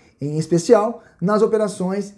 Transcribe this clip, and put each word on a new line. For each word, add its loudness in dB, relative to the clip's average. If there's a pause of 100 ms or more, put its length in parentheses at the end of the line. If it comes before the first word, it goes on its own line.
(180)
em -6
especial 2 (180)
nas 2
operações -2